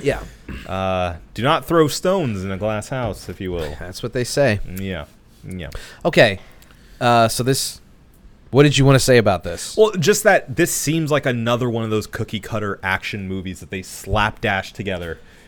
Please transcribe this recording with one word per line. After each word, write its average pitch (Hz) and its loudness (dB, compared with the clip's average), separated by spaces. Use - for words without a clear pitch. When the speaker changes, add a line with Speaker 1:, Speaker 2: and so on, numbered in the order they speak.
Speaker 1:
Yeah. 135 -2
Speaker 2:
uh, 92 -2
do 107 -6
not 139 2
throw 160 4
stones 143 -2
in 98 -6
a 95 -4
glass 107 -4
house, 120 -6
if 90 -12
you 92 -6
will. 78 -6
Speaker 1:
That's 90 -12
what 120 -6
they 123 -2
say. 120 2
Speaker 2:
Yeah. 95 -6
Yeah. 90 -10
Speaker 1:
Okay. 127 4
Uh, 120 6
so 117 -2
this, - -2
what 131 6
did 143 6
you 135 4
wanna 135 6
say 127 6
about 101 2
this? - -8
Speaker 2:
Well, 214 6
just 190 2
that 175 2
this 165 2
seems 156 -2
like 143 0
another 120 0
one 113 -2
of 110 -4
those 107 0
cookie 110 -6
cutter 104 -6
action 95 -4
movies 92 -8
that 82 -16
they 95 -8
slapdash 101 -2
together. 87 -8